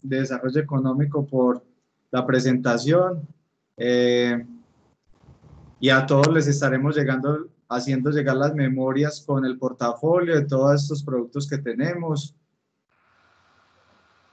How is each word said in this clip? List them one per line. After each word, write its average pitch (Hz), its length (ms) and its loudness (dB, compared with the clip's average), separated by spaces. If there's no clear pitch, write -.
de 131 180 -2
Desarrollo 131 400 -2
Económico 143 680 0
por 127 380 0
la 127 160 -2
presentación. 131 1000 2
Eh, 123 680 2
y 127 80 2
a 135 160 4
todos 143 240 4
les 160 180 2
estaremos 143 480 0
llegando, 143 520 -2
haciendo 127 400 -2
llegar 139 260 0
las 147 180 0
memorias 131 720 -2
con 135 200 0
el 127 120 -2
portafolio 151 760 0
de 143 100 2
todos 143 380 2
estos 143 200 -6
productos 139 460 -6
que 143 80 -4
tenemos. 151 800 -4